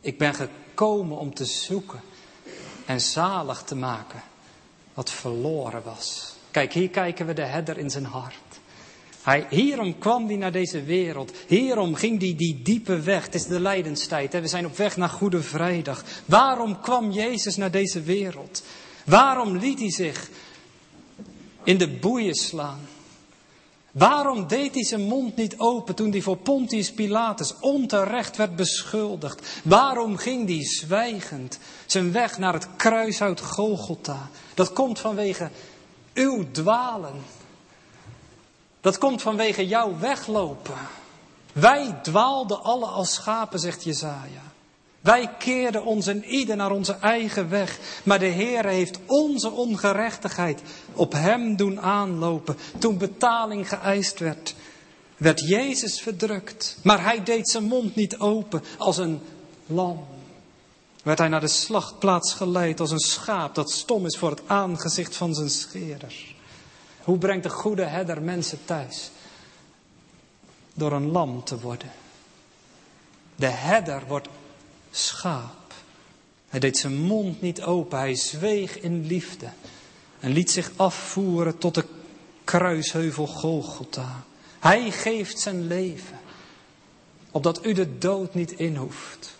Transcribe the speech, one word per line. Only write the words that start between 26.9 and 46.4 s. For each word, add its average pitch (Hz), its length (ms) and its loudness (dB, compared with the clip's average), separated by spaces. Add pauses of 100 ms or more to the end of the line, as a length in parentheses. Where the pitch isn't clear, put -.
Pilatus 214 680 0
onterecht 233 800 2
werd 202 180 0
beschuldigd? 185 1080 -4
Waarom 226 540 6
ging 240 300 -2
hij 160 180 0
zwijgend 170 960 -4 (260)
zijn 180 260 2
weg 233 260 0
naar 185 160 2
het 160 220 -4
kruishout 220 640 2
Golgotha? 156 880 -4 (240)
Dat 185 200 2
komt 254 260 0
vanwege 196 500 -2 (640)
uw 247 380 2
dwalen. 175 880 -2 (1400)
Dat 190 160 4
komt 269 240 2
vanwege 214 460 0
jouw 208 320 0
weglopen. 190 800 -2 (760)
"Wij 226 480 6
dwaalden 214 640 2
alle 240 220 2
als 185 280 -2
schapen", 214 460 -2
zegt 170 240 -4
Jesaja. 143 580 -6 (580)
"Wij 233 380 6
keerden 247 480 0
ons 214 220 2
in 208 160 -2
ieder 240 320 0